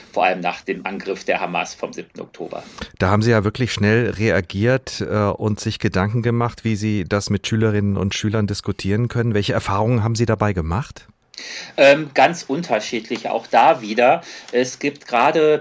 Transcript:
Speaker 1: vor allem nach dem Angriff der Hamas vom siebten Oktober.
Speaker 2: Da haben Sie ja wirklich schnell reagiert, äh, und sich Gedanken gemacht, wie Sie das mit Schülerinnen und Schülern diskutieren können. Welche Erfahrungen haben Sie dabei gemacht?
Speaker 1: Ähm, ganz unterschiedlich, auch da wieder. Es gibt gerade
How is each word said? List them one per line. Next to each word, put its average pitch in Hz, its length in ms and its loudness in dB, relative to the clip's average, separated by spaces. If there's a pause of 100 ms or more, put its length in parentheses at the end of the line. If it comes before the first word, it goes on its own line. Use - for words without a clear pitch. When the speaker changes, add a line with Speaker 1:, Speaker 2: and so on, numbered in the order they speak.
(120)
Speaker 1:
vor 87 120 0
allem 90 160 -2
nach 87 200 -6
dem 90 260 -8
Angriff 95 380 -8
der 90 160 -2
Hamas 87 340 -6
vom - 180 -10
siebten - 280 -16
Oktober. - 420 -14 (360)
Speaker 2:
Da 92 100 0
haben 104 140 2
Sie 117 80 4
ja 110 120 4
wirklich 107 300 -2
schnell 110 380 2
reagiert, 98 880 0
äh, 101 140 -4
und 104 460 0
sich - 180 -4
Gedanken 104 440 0
gemacht, 117 420 -2
wie 110 120 0
Sie 104 280 -2
das 101 260 -2
mit 101 180 -2
Schülerinnen 104 480 2
und 95 180 -2
Schülern 107 320 0
diskutieren 101 600 -2
können. 117 260 -2
Welche 104 200 0
Erfahrungen 107 500 0
haben 113 100 0
Sie 113 120 0
dabei 107 260 2
gemacht? 85 560 -4 (680)
Speaker 1:
Ähm, 143 380 6
ganz 156 300 4
unterschiedlich, 120 840 -4
auch 110 200 -4
da 135 340 6
wieder. 120 400 2 (300)
Es 127 260 0
gibt - 300 -6
gerade 151 520 4